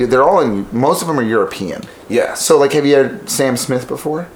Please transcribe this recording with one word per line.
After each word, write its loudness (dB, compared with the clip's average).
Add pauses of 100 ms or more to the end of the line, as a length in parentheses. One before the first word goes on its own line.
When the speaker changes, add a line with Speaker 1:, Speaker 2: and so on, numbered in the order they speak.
Speaker 1:
they're 4
all 4
in, -2
most 0
of -6
them -2
are 0
European. -2 (240)
Speaker 2:
Yes. -2
Speaker 1:
So, 4
like, 4
have 0
you 4
had 0
Sam 0
Smith -4
before? -8